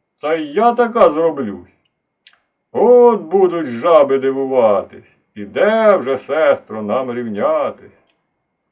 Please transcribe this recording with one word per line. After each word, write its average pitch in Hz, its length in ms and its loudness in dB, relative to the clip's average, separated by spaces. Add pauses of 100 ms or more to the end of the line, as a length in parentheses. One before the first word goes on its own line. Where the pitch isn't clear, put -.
(200)
та 156 140 -4
й 156 180 -8
я 233 220 0
така 233 260 -2
зроблюсь. 147 720 -2 (1000)
От 240 480 4
будуть 170 460 0
жаби 135 520 2
дивуватись, 131 1000 -2 (180)
і 104 100 -12
де 202 520 0
вже, 131 220 -4
сестро, 139 640 -4
нам 123 300 -6
рівнятись?» 117 920 -6 (640)